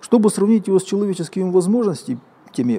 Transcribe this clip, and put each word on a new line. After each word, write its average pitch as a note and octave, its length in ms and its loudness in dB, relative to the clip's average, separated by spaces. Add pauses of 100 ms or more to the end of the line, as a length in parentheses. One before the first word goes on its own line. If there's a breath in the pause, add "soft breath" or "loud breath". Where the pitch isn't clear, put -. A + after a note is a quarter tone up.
Чтобы G#3+ 300 2
сравнить G3+ 360 0
его F#3+ 120 2
с F3+ 40 0
человеческими F#3 680 -4
возможностями F3 1300 -2